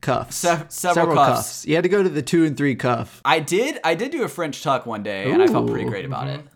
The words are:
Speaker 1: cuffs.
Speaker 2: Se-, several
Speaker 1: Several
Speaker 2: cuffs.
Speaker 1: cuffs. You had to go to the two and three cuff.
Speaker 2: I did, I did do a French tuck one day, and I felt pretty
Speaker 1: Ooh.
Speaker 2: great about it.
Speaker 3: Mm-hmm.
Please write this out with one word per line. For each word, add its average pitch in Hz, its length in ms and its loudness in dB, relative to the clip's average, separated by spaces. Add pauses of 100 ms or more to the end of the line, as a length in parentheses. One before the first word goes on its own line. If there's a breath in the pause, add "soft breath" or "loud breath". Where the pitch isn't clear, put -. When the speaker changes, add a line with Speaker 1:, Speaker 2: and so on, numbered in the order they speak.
Speaker 1:
cuffs. - 360 -2
Speaker 2:
Se-, 170 320 0
several 180 240 -2
Speaker 1:
Several 170 220 2
Speaker 2:
cuffs. 135 220 6
Speaker 1:
cuffs. - 300 -8
You 151 80 2
had 170 80 2
to 180 60 2
go 202 140 4
to 185 60 4
the 147 120 -4
two 165 240 2
and 143 120 -2
three 135 180 2
cuff. 117 480 -4
Speaker 2:
I 160 160 4
did, 214 440 -2
I 165 120 2
did 254 160 -4
do 294 120 -2
a 185 40 -2
French 151 360 -6
tuck 135 220 -2
one 107 180 -8
day, 101 280 -4
and 359 100 4
I 370 60 6
felt 214 220 2
pretty - 160 -4
Speaker 1:
Ooh. - 40 -4
Speaker 2:
great - 160 -6
about 131 220 -6
it. 139 120 -8
Speaker 3:
Mm-hmm. - 160 -20